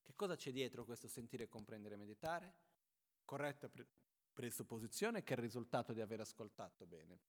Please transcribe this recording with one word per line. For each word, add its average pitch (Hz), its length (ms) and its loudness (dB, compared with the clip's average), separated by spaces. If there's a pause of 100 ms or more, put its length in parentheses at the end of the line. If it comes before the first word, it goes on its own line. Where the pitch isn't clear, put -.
Che - 140 -18
cosa 185 200 4
c'è 143 160 -2
dietro 123 320 2
questo 117 240 -6
sentire, 117 400 -4
comprendere 107 480 -6
e - 20 -8
meditare? 160 560 -2 (720)
Corretta 139 460 0
pre-, - 180 -12 (460)
presupposizione 120 920 2
che - 100 4
è 127 40 8
il 117 60 4
risultato 117 500 2
di 113 80 2
aver 107 180 0
ascoltato 101 640 -8
bene. 85 440 -12